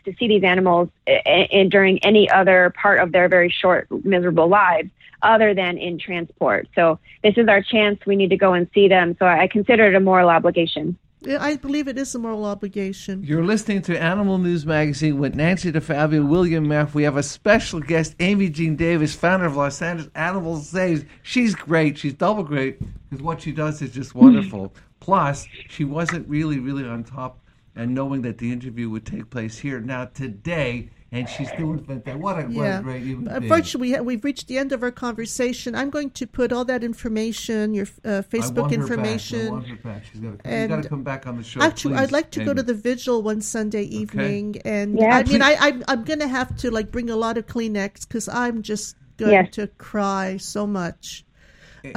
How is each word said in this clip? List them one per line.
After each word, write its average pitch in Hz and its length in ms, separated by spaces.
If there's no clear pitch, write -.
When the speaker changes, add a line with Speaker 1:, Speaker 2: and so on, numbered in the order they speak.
Speaker 1:
to 190 140
see 240 100
these 202 160
animals 180 440
i-, 135 180
i-, 170 240
in, 196 180
during 190 360
any 208 260
other 185 500
part 202 200
of 175 120
their 180 160
very 175 220
short, - 380
miserable 175 440
lives 185 420
other 214 320
than 180 240
in 175 200
transport. 170 760
So 165 240
this 208 140
is 233 120
our 196 140
chance. 208 440
We 202 80
need 196 160
to 190 60
go 190 160
and 175 220
see 202 140
them. 175 300
So 185 80
I, 170 160
I 190 60
consider 220 400
it 185 60
a 190 60
moral 185 280
obligation. 170 680
Speaker 2:
Yeah, 269 200
I 294 140
believe 277 320
it 254 80
is 262 180
a 254 40
moral 226 260
obligation. 196 800
Speaker 3:
You're 151 220
listening 208 360
to 175 160
Animal 190 380
News 175 300
Magazine 151 520
with 139 160
Nancy 175 380
DeFabio, 151 560
William 165 400
Murph. 151 260
We 147 100
have 143 120
a 143 60
special 208 580
guest, 156 400
Amy 196 300
Jean 156 260
Davis, 156 380
founder 180 320
of 143 100
Los 143 240
Angeles 165 340
Animal 165 440
Saves. 160 480
She's 233 320
great. 156 420
She's 147 160
double 185 300
great 139 360
because 131 140
what 160 180
she 151 120
does 151 280
is 131 100
just 120 240
wonderful. 101 600
Speaker 2:
<laughs> - 140
Speaker 3:
Plus, 165 480
she - 140
wasn't 156 440
really, 147 300
really 135 280
on 117 180
top 127 360
and 120 200
knowing 135 280
that 117 140
the 120 160
interview 120 380
would 110 160
take - 240
place 110 280
here 135 220
now 127 260
today, 123 840
and 120 160
she's - 240
doing 160 320
fantastic. 135 380
What 185 160
a 151 60
great, 120 120
Speaker 2:
Yeah. 196 260
Speaker 3:
great 127 200
human 247 240
being. - 160
Speaker 2:
Unfortunately, 285 480
we 247 60
ha-, 226 60
we've 240 220
reached 285 240
the 254 100
end 277 140
of 240 100
our 247 100
conversation. 240 840
I'm 269 160
going 285 200
to - 160
put 240 260
all 247 120
that 247 200
information, 220 880
your, 202 120
uh, 202 140
Speaker 3:
I - 40
Speaker 2:
Facebook 233 340
Speaker 3:
want 240 160
her 226 60
back. - 0
I - 40
Speaker 2:
information. 226 680
Speaker 3:
want 160 180
her 117 80
back. 104 340
She's 107 100
gotta 110 180
come, - 140
Speaker 2:
And - 180
Speaker 3:
you 156 60
gotta 151 120
come 143 140
back 135 240
on 120 100
the 117 60
show, - 180
Speaker 2:
actually, 302 360
Speaker 3:
please, 269 40
Speaker 2:
I'd 269 120
like 311 180
to - 140
go - 80
Speaker 3:
Amy. - 20
Speaker 2:
to 269 80
the 240 120
vigil 240 480
one 214 200
Sunday 214 440
Speaker 3:
Okay. 220 100
Speaker 2:
evening. 208 680
And 208 340
Speaker 1:
Yeah, 220 180
Speaker 2:
I - 80
mean, 254 160
Speaker 1:
please. - 20
Speaker 2:
I, 285 140
I'm, 254 200
I'm 240 160
gonna 302 240
have 254 300
to, 247 120
like, 220 220
bring 233 180
a 226 60
lot 226 200
of 220 100
Kleenex 208 600
'cause 220 200
I'm 240 340
just 208 340
going 214 160
Speaker 1:
Yes. 190 240
Speaker 2:
to 208 100
cry 196 720
so 208 280
much. - 580
Speaker 3:
A-, - 120